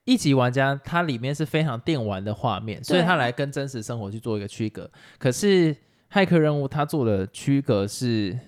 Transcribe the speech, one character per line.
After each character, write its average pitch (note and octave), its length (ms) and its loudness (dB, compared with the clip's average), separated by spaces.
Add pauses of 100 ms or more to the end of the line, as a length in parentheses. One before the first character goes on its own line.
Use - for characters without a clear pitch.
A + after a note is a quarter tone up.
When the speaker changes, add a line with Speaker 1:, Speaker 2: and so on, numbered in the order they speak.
Speaker 1:
一 B3+ 120 4
级 C#3+ 160 2
玩 B2 180 4
家 C3+ 320 0
它 E3+ 200 -2
里 C3 160 -2
面 C#3 160 -4
是 D#3 100 -2
非 D#3 160 0
常 C3 200 -2
电 D3 220 -2
玩 G2 220 -4
的 G#2 80 -4
画 G#2 260 -2
面， A2 200 -8
Speaker 2:
对。 B2+ 60 -16
Speaker 1:
所 F3+ 120 2
以 E3+ 60 4
它 F3 140 2
来 B2 140 0
跟 C#3 200 -4
真 C#3 180 -6
实 A#2+ 140 -8
生 A#2 160 -8
活 G2+ 100 -8
去 A2 100 -10
做 A2 160 -4
一 G2+ 60 -4
个 G2+ 60 -8
区 A2 200 -6
隔。 F#2+ 220 -10 (300)
可 B2+ 120 2
是 F3 440 4 (360)
骇 G3 140 4
客 E3+ 140 4
任 D3+ 200 2
务 C3+ 80 -4
它 D3+ 160 -2
做 C#3+ 220 -2
的 G2+ 220 2
区 C#3 340 0
隔 G2+ 260 0
是， A2 480 -2 (120)